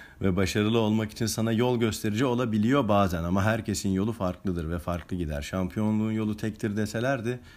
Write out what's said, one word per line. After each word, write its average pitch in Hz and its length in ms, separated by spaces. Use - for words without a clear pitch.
Ve 95 140
başarılı 107 420
olmak 107 320
için - 160
sana 113 260
yol 120 280
gösterici 110 440
olabiliyor 120 640
bazen. 95 360
Ama 92 200
herkesin 107 440
yolu 98 240
farklıdır 90 580
ve 87 80
farklı 85 380
gider. 76 260
Şampiyonluğun 107 680
yolu 107 240
tektir 107 400
deselerdi, 120 640